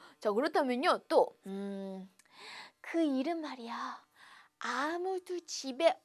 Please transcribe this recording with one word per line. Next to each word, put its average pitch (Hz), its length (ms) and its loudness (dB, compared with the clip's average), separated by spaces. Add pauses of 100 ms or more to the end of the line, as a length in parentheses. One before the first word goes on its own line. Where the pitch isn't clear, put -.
(200)
자, 214 120 2
그렇다면요, 277 760 2
또, - 280 6 (100)
음, 196 640 -8 (720)
그 - 220 0
일은 294 380 0
말이야, 254 600 -8 (580)
아무도 349 800 -2
집에 269 640 2